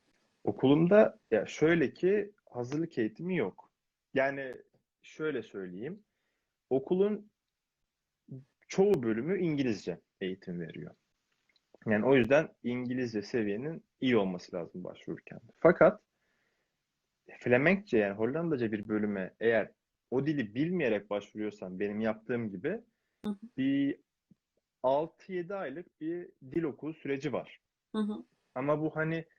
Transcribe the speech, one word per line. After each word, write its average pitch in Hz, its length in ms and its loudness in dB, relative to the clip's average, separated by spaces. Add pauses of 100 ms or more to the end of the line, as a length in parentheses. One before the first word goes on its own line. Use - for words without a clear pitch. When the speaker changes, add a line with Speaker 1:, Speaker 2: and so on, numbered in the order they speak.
(420)
Speaker 1:
Okulumda 165 760 6 (120)
ya 107 140 2
şöyle 156 480 2
ki 202 380 0 (180)
hazırlık 135 480 -6
eğitimi 160 400 -2
yok. 101 340 -4 (420)
Yani 135 420 -2 (460)
şöyle 147 420 -8
söyleyeyim. 104 600 -12 (680)
Okulun 185 640 0 (1400)
çoğu 190 360 4
bölümü 117 360 -2
İngilizce 127 640 -2 (200)
eğitim 92 380 -8
veriyor. 82 360 -12 (920)
Yani 107 180 2
o 135 100 6
yüzden 156 340 4 (140)
İngilizce 123 580 -4
seviyenin 113 600 -4 (180)
iyi 127 160 4
olması 95 380 -2
lazım 87 280 -8
başvururken. - 560 -12 (200)
Fakat 170 420 6 (1400)
Flemenkçe 139 580 4
yani 101 160 4
Hollandaca 123 580 -2
bir 104 160 -6
bölüme 104 520 -2
eğer 113 320 2 (400)
o 135 140 0
dili 135 300 -4
bilmeyerek 135 540 0
başvuruyorsan 101 680 -6
benim 104 220 -4
yaptığım 113 480 -4
gibi 95 200 -6 (560)
Speaker 2:
Hı 214 40 -4
hı. 202 80 -6 (200)
Speaker 1:
bir 139 420 0 (840)
altı 151 500 -2
yedi 180 220 -6
aylık 170 460 -10
bir 170 280 -8 (220)
dil 165 120 -2
okulu 147 300 -6
süreci 139 400 -6
var. - 280 -8 (340)
Speaker 2:
Hı 214 60 -2
hı. 214 240 -6 (300)
Speaker 1:
Ama 147 260 0
bu 156 140 -4
hani 160 300 -2 (140)